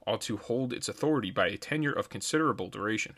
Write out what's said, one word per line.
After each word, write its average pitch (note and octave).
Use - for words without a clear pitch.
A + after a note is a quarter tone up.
ought G#2+
to A2
hold B2
its -
authority C#3
by F2+
a -
tenure D3
of -
considerable A2
duration," G#2